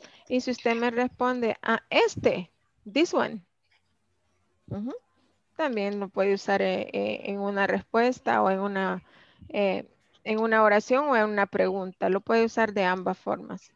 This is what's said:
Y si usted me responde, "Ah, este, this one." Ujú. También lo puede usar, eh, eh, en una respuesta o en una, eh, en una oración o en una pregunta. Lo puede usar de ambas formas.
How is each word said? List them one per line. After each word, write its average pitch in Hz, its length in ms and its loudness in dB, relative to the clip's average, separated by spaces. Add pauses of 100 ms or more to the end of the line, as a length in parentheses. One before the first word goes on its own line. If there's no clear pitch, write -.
(300)
Y 254 120 0
si - 80 -4
usted 240 240 0
me 233 160 0
responde, 247 720 -2
"Ah, 226 260 0
este, 254 640 0 (420)
this 320 220 2
one." 226 260 0 (1300)
Ujú. 214 240 -8 (640)
También 208 420 -2
lo 196 100 -6
puede 196 260 0
usar, 196 280 0
eh, 190 300 -2
eh, - 320 -4
en 202 160 -6
una 196 260 0
respuesta 226 760 0
o 196 80 4
en 190 100 0
una, 190 420 -4 (460)
eh, 196 400 -2 (340)
en 214 160 -4
una 220 240 4
oración 214 460 4
o 262 80 4
en 214 80 4
una 208 220 0
pregunta. 185 640 -2
Lo 190 100 0
puede 226 240 2
usar 226 300 -2
de 196 100 0
ambas 185 340 0
formas. - 580 -8